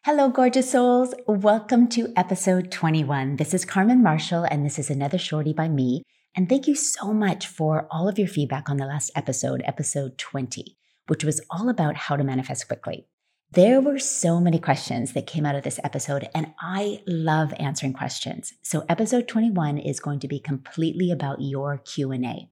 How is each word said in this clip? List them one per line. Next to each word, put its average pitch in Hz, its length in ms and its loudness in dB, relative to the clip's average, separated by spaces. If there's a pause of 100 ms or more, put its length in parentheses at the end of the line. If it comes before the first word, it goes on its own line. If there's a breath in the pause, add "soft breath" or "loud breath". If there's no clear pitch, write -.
Hello, 285 240 4
gorgeous 254 420 4
souls. 247 420 4 (140)
Welcome 214 600 4
to 233 260 -2
episode 185 560 2
twenty-one. 143 640 0
This 147 180 -2
is 185 120 -2
Carmen 233 360 4
Marshall, 170 440 4
and 147 200 0
this 147 140 -4
is 139 100 -4
Another 143 280 0
Shorty 156 340 -2
by 160 160 0
me. 135 340 2 (320)
And 185 140 0
thank 269 180 2
you 294 100 4
so - 380 -4
much 202 320 0
for 156 460 0
all 165 160 -2
of 202 100 0
your 202 120 2
feedback 143 400 -2
on 143 80 0
the 135 80 -2
last 139 300 -6
episode, 131 500 -2
episode 139 520 -4
twenty, - 600 -10 (300)
which 156 180 -2
was 151 160 0 (100)
all 185 160 -4
about 160 300 0
how - 180 -4
to 143 80 0
manifest 131 440 -4
quickly. - 380 -8 (460)
There 226 300 6
were 277 180 0
so 170 400 0
many 170 200 4
questions 143 520 -2
that - 160 -6
came 151 180 -4
out 143 100 0
of 139 80 -6
this 139 200 -6
episode, 143 500 -4
and 160 280 -4
I 202 440 -4
love 160 540 0
answering 139 340 -4
questions. - 680 -8
So - 260 -4
episode 233 400 0
twenty-one 180 500 0
is 143 220 -4
going 143 220 -6
to 143 80 -10
be 139 100 -6
completely 160 720 -2
about 143 300 -4
your 139 380 -4
Q 135 340 -4
and 127 120 -2
A. - 260 -10